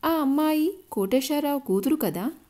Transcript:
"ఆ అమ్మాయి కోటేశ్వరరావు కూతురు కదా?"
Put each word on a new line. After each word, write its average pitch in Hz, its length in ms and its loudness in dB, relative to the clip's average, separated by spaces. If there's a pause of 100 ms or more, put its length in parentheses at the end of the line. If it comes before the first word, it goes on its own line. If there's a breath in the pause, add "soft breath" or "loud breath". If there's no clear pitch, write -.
"ఆ 311 40 2
అమ్మాయి 311 640 2 (180)
కోటేశ్వరరావు 277 680 0
కూతురు 226 360 0
కదా?" 196 360 -2 (180)